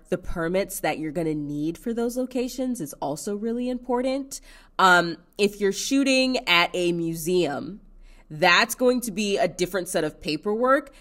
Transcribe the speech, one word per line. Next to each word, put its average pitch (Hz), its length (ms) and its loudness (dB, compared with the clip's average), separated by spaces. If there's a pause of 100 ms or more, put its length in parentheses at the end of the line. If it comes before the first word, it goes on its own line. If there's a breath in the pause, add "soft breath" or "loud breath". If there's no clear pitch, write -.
the 180 80 -2
permits 180 640 -4
that 160 180 -2
you're 156 120 -6
gonna 160 220 -2
need 147 440 -4
for 233 160 -6
those 233 240 -4
locations 254 640 -4
is 143 140 -10
also 156 400 -6
really 233 340 -4
important. 254 720 -4 (360 loud breath)
Um, 175 400 6 (200)
if 202 240 0
you're 196 100 2
shooting 262 760 2
at 175 240 6
a 175 180 0
museum, 165 880 -2 (500 soft breath)
that's 180 460 4
going 254 260 2
to 226 100 -6
be 202 260 -2
a 185 100 2
different 180 400 -4
set 165 160 -2
of 156 160 -6
paperwork 226 800 0